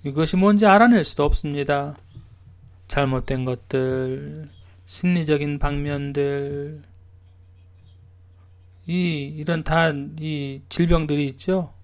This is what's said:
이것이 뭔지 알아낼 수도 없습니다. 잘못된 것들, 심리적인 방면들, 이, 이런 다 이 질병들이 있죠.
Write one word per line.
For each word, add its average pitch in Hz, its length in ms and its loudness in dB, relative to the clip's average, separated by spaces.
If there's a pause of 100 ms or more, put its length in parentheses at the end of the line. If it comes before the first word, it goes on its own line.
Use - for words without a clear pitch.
이것이 156 340 0
뭔지 208 280 6
알아낼 208 380 8
수도 - 220 -2
없습니다. 143 720 0 (880)
잘못된 131 560 -2
것들, 131 1040 -4 (380)
심리적인 151 760 0
방면들, 143 1200 -4 (2000)
이, 165 480 -2
이런 156 280 -4
다 160 280 2
이 143 800 -8
질병들이 156 600 2
있죠. 185 440 -4 (100)